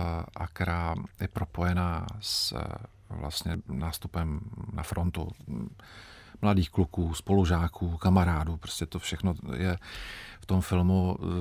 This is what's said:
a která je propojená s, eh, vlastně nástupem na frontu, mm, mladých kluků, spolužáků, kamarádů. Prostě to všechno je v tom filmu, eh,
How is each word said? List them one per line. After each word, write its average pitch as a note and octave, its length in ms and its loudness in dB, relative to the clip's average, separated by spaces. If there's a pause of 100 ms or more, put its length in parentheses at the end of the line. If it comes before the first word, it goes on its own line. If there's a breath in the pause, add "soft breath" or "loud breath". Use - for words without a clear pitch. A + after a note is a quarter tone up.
(360)
a - 120 -6
která E2+ 480 -2 (260)
je G2 60 -4
propojená F2 760 0 (140)
s, - 320 -4
eh, - 140 -4 (440)
vlastně D#2+ 480 -4 (100)
nástupem D#2 720 -4 (340)
na D#2+ 100 -6
frontu, E2+ 460 -2 (180)
mm, - 280 -6 (680 loud breath)
mladých G2 280 4
kluků, E2+ 440 2
spolužáků, E2+ 840 2
kamarádů. E2+ 600 4
Prostě - 280 -6
to E2+ 140 -6
všechno F2 360 -2 (180)
je F2+ 240 0 (640 loud breath)
v - 40 -20
tom F#2 160 4
filmu, F#2 560 4
eh, - 80 -6 (160)